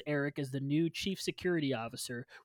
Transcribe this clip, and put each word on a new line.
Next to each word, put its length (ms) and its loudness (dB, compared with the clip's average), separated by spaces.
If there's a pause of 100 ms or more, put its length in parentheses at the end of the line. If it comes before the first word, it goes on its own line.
Eric 320 0
as 100 -2
the 100 -2
new 300 4
chief 320 -2
security 500 2
officer, 540 -4 (200)